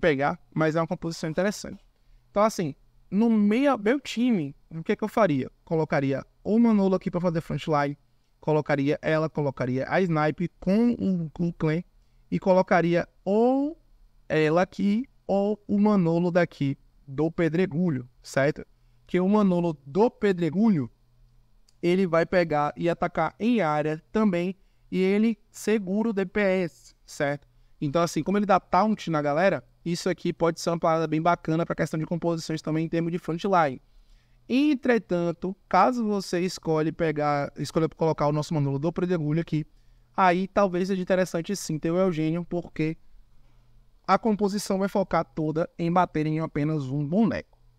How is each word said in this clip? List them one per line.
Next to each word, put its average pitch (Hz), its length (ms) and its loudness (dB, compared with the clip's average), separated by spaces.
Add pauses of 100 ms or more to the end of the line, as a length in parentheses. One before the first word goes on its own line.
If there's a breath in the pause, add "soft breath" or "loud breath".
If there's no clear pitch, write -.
pegar, 151 380 0 (120)
mas 156 240 0
é 165 60 2
uma 165 60 -2
composição 165 420 -8
interessante. 185 560 -6 (440)
Então, 202 140 2
assim, 180 300 0 (360)
no 220 200 2
meio, 226 480 2
meu 220 220 0
time, 220 560 -2 (140)
o 160 120 -10
que 214 120 -4
é - 20 2
que - 80 -8
eu 208 60 -6
faria? 151 420 0 (140)
Colocaria 147 600 -2 (160)
o 202 160 0
Manolo 202 380 4
aqui 185 160 -4
pra 180 80 -4
fazer 165 220 0
frontline, 147 560 -2 (420)
colocaria 147 640 0
ela, 156 280 0
colocaria 131 560 -2
a 165 140 0
Snipe 165 580 0
com 226 360 2
o, 175 360 -2 (160)
o 170 60 -2
Clan 160 320 -2 (480)
e 170 80 -2
colocaria 175 680 2 (200)
ou 262 520 2 (520)
ela 156 320 2
aqui 202 440 -2 (220)
ou 202 400 0
o 202 100 0
Manolo 180 540 2
daqui 156 460 0 (280)
do 147 240 -2
Pedregulho, 165 760 -2 (160)
certo? 139 420 -2 (400)
Que 180 140 -2
o 185 80 2
Manolo 180 580 2
do 185 240 2
Pedregulho, 180 800 0 (960)
ele 180 240 2
vai 165 180 2
pegar 147 520 0
e 170 120 -2
atacar 175 480 -2
em 226 220 0
área 151 500 0
também, 185 460 0 (340)
e 180 80 -4
ele 208 400 2 (120)
segura 214 640 -2
o - 20 -6
D 190 120 -2
P 202 140 -6
S, 185 560 -2 (100)
certo? 143 400 -4 (360)
Então, 156 200 0
assim, 165 220 -2
como 190 140 0
ele 208 80 0
dá 190 140 4
taunt 196 500 0
na - 120 0
galera, 147 440 0 (180)
isso 170 240 -4
aqui 175 240 -2
pode 165 300 -2
ser - 80 -2
uma 165 80 -2
parada 160 300 0
bem 156 120 0
bacana 165 460 0
pra - 100 -6
questão 160 240 -4
de 156 60 -4
composições 165 560 -4
também 160 240 -2
em 160 40 -10
termos 170 220 -2
de 175 60 -6
frontline. 165 640 0 (680)
Entretanto, 226 1080 0 (100)
caso 226 380 2
você 196 360 -2
escolhe 160 500 -2
pegar, 147 640 -2
escolha 156 320 -2
colocar 156 380 -2
o 147 40 2
nosso 151 220 -4
Manolo 139 240 0
do 165 160 -2
Pedregulho 170 480 -2
aqui, 156 240 -4 (500)
aí 185 320 2
talvez 185 420 0
seja 185 120 -2
interessante 180 540 -2
sim 156 240 -6
ter 165 100 -2
o 170 80 0
Eugênio, 165 480 0
porque 160 500 -6 (1120)
a 196 140 2
composição 202 580 0
vai 196 100 0
focar 185 380 0
toda 156 420 -4 (120)
em 170 120 -2
bater 170 360 0
em 156 140 -2
apenas 156 480 -2
um 147 140 -2
boneco. 156 540 0 (220)